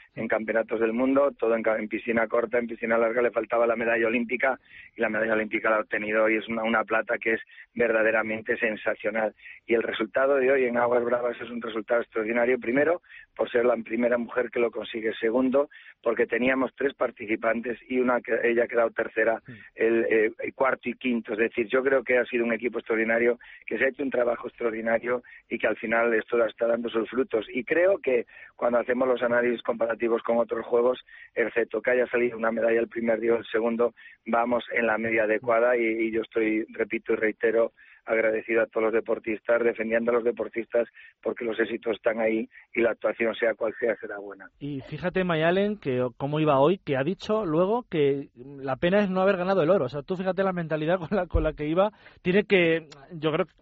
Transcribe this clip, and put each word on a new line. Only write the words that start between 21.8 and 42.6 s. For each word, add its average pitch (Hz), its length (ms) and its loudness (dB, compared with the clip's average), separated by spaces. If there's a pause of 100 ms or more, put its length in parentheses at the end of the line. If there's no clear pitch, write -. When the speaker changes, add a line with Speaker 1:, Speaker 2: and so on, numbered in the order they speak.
Speaker 1:
creo 135 200 2
que 123 140 2
ha 117 80 2
sido 120 180 -2
un 117 100 0
equipo 113 260 -4
extraordinario, 117 600 2 (260)
que 113 120 -6
se 127 80 2
ha 135 40 2
hecho 131 140 -6
un 135 80 -4
trabajo 120 380 0
extraordinario 113 760 -2 (260)
y 120 80 -4
que 123 100 0
al 110 100 0
final 117 360 0
esto 113 320 2
está 113 220 -2
dando 117 220 0
sus 110 200 -2
frutos. 120 440 -2
Y 127 100 -4
creo 175 360 2
que 123 260 0 (300)
cuando 120 240 0
hacemos 127 280 0
los 123 160 0
análisis 120 400 2
comparativos 117 600 -2
con 117 140 0
otros 113 280 -2
juegos, 123 340 2 (340)
excepto 110 480 -2
que 123 100 0
haya 123 160 2
salido 120 300 -2
una 113 140 0
medalla 117 280 2
el 113 100 0
primer 113 300 0
día 117 160 2
o - 20 0
el 107 80 -6
segundo, 117 480 0 (320)
vamos 117 380 0 (100)
en 117 120 0
la 107 120 2
media 113 260 0
adecuada 117 540 2
y, 120 40 0
y 113 300 0
yo 113 100 -2
estoy, 110 520 -2
repito 113 400 -4
y - 20 -2
reitero, 113 560 0 (320)
agradecido 113 600 0
a - 20 -2
todos 110 200 -2
los 110 80 0
deportistas, 113 720 -2
defendiendo 113 460 0
a 120 60 2
los 113 80 0
deportistas, 113 640 -2 (340)
porque 110 240 -6
los 110 140 -4
éxitos 113 360 -2
están 113 240 -2
ahí 110 300 0 (240)